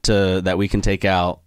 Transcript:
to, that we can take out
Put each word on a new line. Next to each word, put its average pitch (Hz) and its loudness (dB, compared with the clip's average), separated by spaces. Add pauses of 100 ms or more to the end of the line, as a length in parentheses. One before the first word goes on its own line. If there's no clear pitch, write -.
to, 98 2
that 90 -2
we 98 0
can 101 -2
take 101 -2
out 90 0